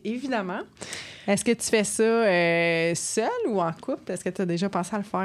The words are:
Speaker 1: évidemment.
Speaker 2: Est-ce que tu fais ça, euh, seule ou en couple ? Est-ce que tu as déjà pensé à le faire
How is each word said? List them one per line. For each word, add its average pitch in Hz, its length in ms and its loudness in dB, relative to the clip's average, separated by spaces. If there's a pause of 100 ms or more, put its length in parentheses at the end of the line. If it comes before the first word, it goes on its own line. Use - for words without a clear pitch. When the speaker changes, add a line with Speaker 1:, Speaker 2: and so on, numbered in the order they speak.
Speaker 1:
évidemment. 233 560 -4 (680)
Speaker 2:
Est-ce 202 160 2
que 240 80 2
tu 233 120 0
fais 220 200 2
ça, 214 200 0
euh, 170 920 4
seule - 320 -2 (200)
ou 214 120 0
en 165 140 0
couple ? - 380 -6
Est-ce 180 120 -8
que 185 60 -2
tu 180 140 -4
as - 20 0
déjà 175 240 -2
pensé 185 260 -4
à 208 40 -2
le 202 40 -6
faire 185 220 -4